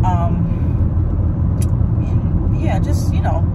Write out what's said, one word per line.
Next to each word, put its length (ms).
Um, 1500
and 560
yeah, 180
just, 340
you 60
know 340